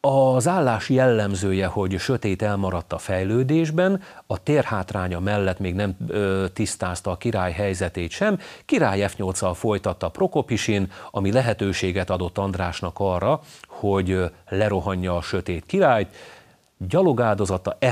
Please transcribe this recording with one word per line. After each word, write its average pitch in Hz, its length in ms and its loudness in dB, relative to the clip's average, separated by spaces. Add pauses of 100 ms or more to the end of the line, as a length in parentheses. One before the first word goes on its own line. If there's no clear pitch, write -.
Az 131 420 4
állás 139 420 2
jellemzője, 101 760 4
hogy 95 340 -2
Sötét 104 420 -2
elmaradt 98 520 -2
a 85 40 -6
fejlődésben, 151 1040 0 (260)
a - 160 -4
térhátránya 95 760 0
mellett 98 400 0
még 92 140 -2
nem, 98 240 -2 (100)
ö, 95 460 0
tisztázta 92 580 -4
a 90 60 -4
király 92 340 -2
helyzetét 90 600 -4
sem. 202 280 0 (260)
Király 101 420 2
F - 80 -6
nyolccal 92 380 -2
folytatta 98 560 -2
Prokopisin, 107 840 0 (200)
ami 98 200 0
lehetőséget 98 760 0
adott 90 280 -4
Andrásnak 92 640 -4
arra, 98 420 0 (260)
hogy, 98 440 -2
ö, 92 140 0 (240)
lerohanja 95 680 0
a 85 60 -2
Sötét 87 440 -4
királyt. 139 500 2 (640)
Gyalogáldozata 104 1000 0 (140)